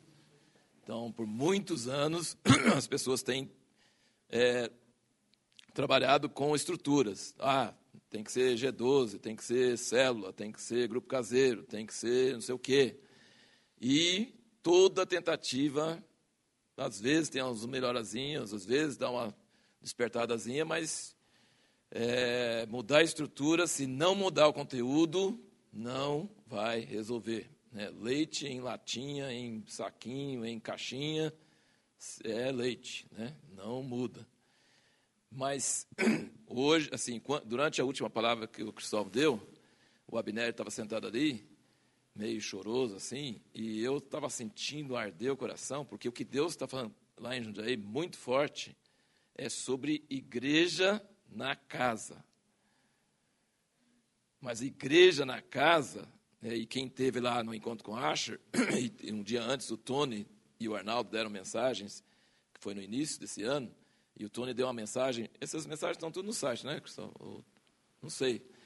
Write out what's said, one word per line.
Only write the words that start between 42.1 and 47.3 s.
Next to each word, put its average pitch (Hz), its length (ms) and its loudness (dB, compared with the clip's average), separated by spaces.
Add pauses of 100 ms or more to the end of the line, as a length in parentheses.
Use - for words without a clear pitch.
meio 110 260 -4
choroso, 107 560 -2
assim, 123 440 -8 (140)
e 110 280 -4
eu 135 180 0
tava 147 280 -8
sentindo 127 680 -8
arder 110 360 -4
o 135 40 -2
coração, 127 480 -8
porque 107 240 -8
o 120 40 -2
que 127 120 -8
Deus 139 300 -2
tá - 120 -6
falando 120 280 -8 (220)
lá 120 200 -8